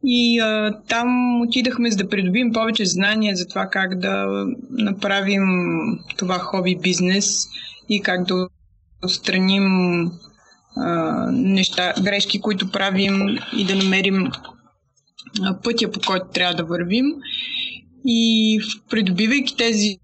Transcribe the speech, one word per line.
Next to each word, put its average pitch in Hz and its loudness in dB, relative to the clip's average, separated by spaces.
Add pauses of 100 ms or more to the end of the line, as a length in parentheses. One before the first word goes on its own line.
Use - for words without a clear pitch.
И, 240 4
а, 214 0
там 247 2
отидахме, 240 0
за 202 2
да 180 0
придобием 208 2
повече 226 0
знания 202 0
за 180 -6
това 190 -4
как 190 -2
да 180 -2 (440)
направим 196 0 (760)
това 185 -2
хоби 180 -2
бизнес 185 0 (420)
и 208 0
как 180 0
да 185 -2 (560)
отстраним, 190 2 (1120)
а, 165 -2
неща, 190 2
грешки, 202 0
които 202 -2
правим 196 0 (180)
и 214 0
да 196 0
намерим, 190 2 (1120)
а, 185 -2
пътя, 233 0
по 202 -8
който 185 -2
трябва 180 0
да 165 -2
вървим. 175 0 (1000)
И 226 4
в-, - -10
придобивайки 220 0
тези 214 0